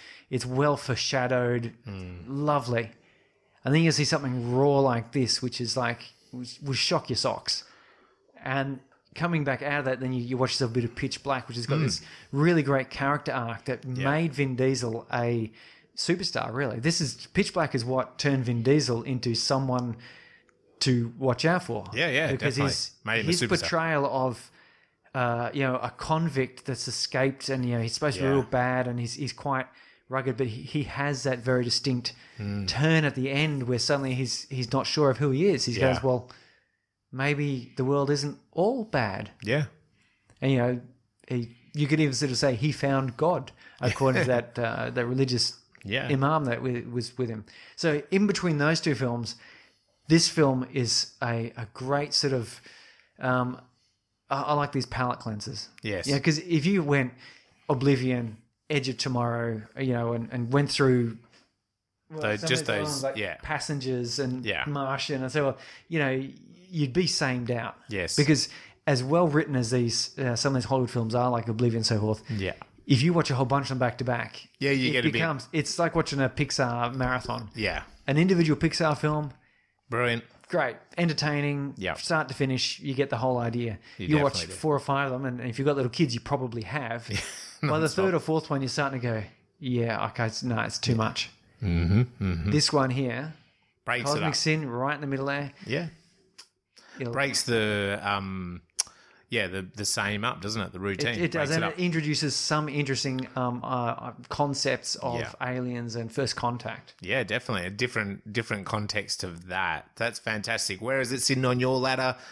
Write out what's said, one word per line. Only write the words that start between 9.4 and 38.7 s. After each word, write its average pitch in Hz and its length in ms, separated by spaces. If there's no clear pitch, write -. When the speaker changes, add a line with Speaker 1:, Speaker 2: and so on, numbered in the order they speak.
Speaker 1:
back 131 180
out 143 180
of 135 40
that, 131 160
then 127 140
you, 123 80
you 123 160
watch 123 140
yourself 120 180
a 113 40
bit 123 100
of 117 100
Pitch - 280
Black, 131 240
which 117 120
has 117 80
got 139 120
Speaker 2:
Mm. 160 60
Speaker 1:
this 110 160
really 156 300
great 135 280
character 143 420
arc 117 340
that 123 180
Speaker 2:
Yeah. 131 260
Speaker 1:
made 156 220
Vin 131 240
Diesel 120 560
a 120 400
superstar, 123 580
really. 123 260
This 165 200
is, - 340
Pitch 196 180
Black 160 220
is 120 100
what 127 340
turned 135 280
Vin 120 160
Diesel 123 400
into 120 320
someone 127 640
to 120 380
watch 131 260
out 170 200
for. 110 280
Speaker 2:
Yeah, 147 160
yeah, 143 240
Speaker 1:
Because 120 220
Speaker 2:
definitely. 104 160
Speaker 1:
his, - 200
Speaker 2:
Made 110 160
him 107 60
a - 0
Speaker 1:
his 170 160
Speaker 2:
superstar. 120 60
Speaker 1:
portrayal 160 460
of 131 440
uh, 120 380
you 143 100
know, 127 140
a 120 140
convict 147 760
that's - 220
escaped 135 600
and, 131 180
you 120 80
know, 117 80
he's 113 120
supposed 147 220
to - 60
be 135 60
Speaker 2:
Yeah. 139 60
Speaker 1:
real 139 100
bad 127 420
and 120 140
he's, 117 140
he's 139 180
quite 131 340
rugged, 131 280
but 131 100
he, 117 160
he 151 220
has 139 400
that 127 160
very 127 240
distinct 123 480
Speaker 2:
Hmm. 101 300
Speaker 1:
turn 156 380
at 139 100
the 131 160
end 143 380
where 123 100
suddenly 139 360
he's, 127 360
he's 127 220
not 135 140
sure 143 240
of 123 80
who 143 120
he 143 160
is. 175 200
He 123 60
Speaker 2:
Yeah. 123 220
Speaker 1:
goes, 80 80
"Well, 127 280
maybe 139 640
the 131 80
world 139 260
isn't 143 280
all 220 320